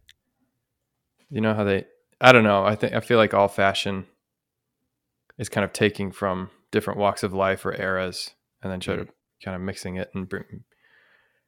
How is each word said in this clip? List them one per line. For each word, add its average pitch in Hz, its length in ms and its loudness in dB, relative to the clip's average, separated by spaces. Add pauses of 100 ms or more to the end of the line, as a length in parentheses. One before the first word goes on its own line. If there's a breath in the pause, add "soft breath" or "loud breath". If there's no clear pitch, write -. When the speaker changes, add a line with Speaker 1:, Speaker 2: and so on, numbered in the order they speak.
(1300)
Speaker 1:
You 131 100 -6
know 110 140 0
how 107 100 0
they, 98 200 0 (360)
I 127 120 10
don't 120 120 8
know. 101 200 4
I 104 100 2
think, 107 200 -2
I 113 60 -2
feel 120 180 2
like 107 140 4
all 101 160 4
fashion 98 580 -2 (1300)
is 117 100 -8
kind 104 160 -2
of 92 80 -4
taking 101 380 0
from 92 400 -4 (200)
different 101 280 -2
walks 101 240 0
of 98 100 -4
life 95 320 0
or 98 160 -6
eras 92 500 -4 (320)
and 95 100 -8
then 92 80 -8
try 95 160 -4
to - 80 -6
Speaker 2:
Mm. - 40 -14 (360)
Speaker 1:
kind 95 100 -8
of 90 80 -8
mixing 92 340 -8
it 92 180 -8
and 92 140 -8
bring, - 360 -12 (840)